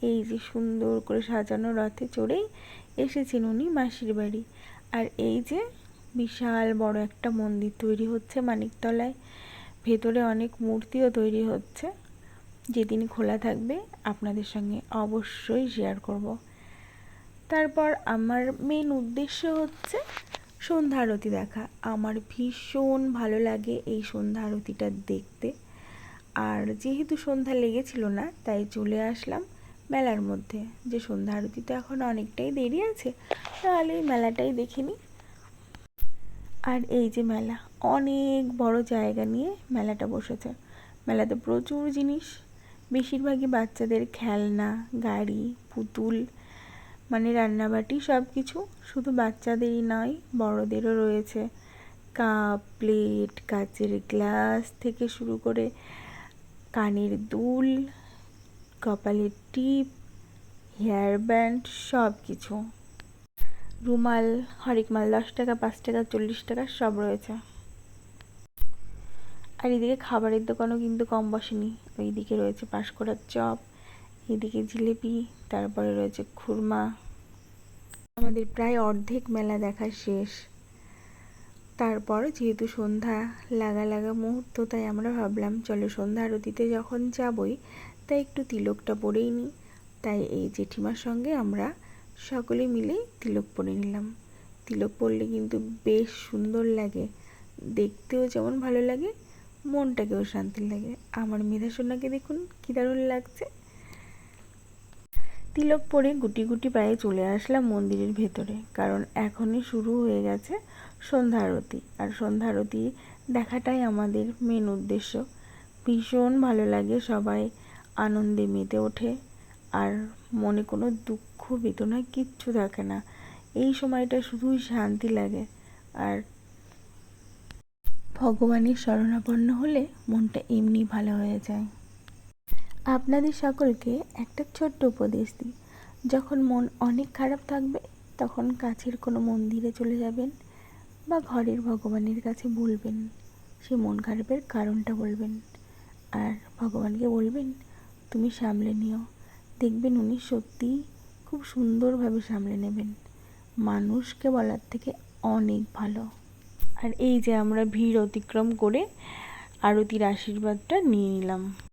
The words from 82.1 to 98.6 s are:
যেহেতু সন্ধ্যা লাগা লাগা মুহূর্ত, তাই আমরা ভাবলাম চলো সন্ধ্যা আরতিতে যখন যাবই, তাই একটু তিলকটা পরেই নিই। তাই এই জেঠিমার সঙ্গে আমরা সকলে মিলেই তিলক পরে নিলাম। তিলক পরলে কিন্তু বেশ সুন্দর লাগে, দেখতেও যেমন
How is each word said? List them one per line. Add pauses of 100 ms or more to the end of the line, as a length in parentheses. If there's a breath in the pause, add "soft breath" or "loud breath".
যেহেতু
সন্ধ্যা (180)
লাগা
লাগা
মুহূর্ত,
তাই
আমরা
ভাবলাম
চলো
সন্ধ্যা
আরতিতে
যখন
যাবই, (520 loud breath)
তাই
একটু
তিলকটা
পরেই
নিই। (520 loud breath)
তাই
এই
জেঠিমার
সঙ্গে
আমরা (460 loud breath)
সকলে
মিলেই (180)
তিলক (120)
পরে
নিলাম। (520 loud breath)
তিলক
পরলে
কিন্তু (140)
বেশ
সুন্দর
লাগে, (540 loud breath)
দেখতেও
যেমন